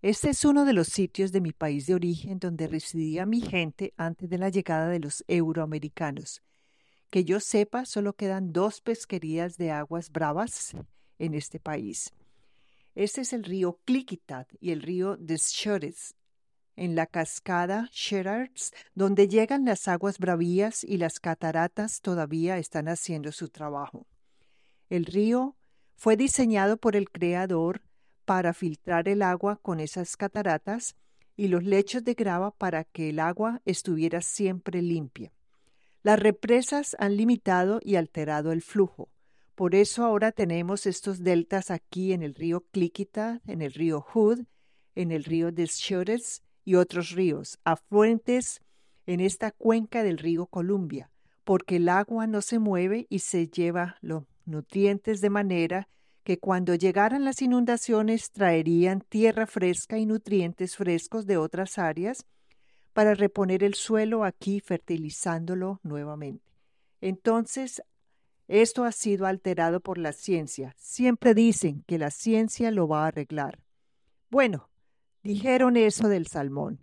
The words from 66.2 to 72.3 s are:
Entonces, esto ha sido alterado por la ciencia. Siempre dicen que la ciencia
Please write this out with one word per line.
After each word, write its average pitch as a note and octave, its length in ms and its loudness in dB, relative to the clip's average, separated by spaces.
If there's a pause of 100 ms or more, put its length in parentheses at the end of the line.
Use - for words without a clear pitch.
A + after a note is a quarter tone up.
Entonces, A3+ 800 -2 (680)
esto A3+ 360 4
ha A#3 80 0
sido G3 340 -2
alterado F3+ 540 0
por F#3 180 -8
la D#3 140 -4
ciencia. D3 640 -4
Siempre B3 560 4
dicen G3+ 540 4
que E3+ 100 -2
la D3 140 -2
ciencia A3+ 600 0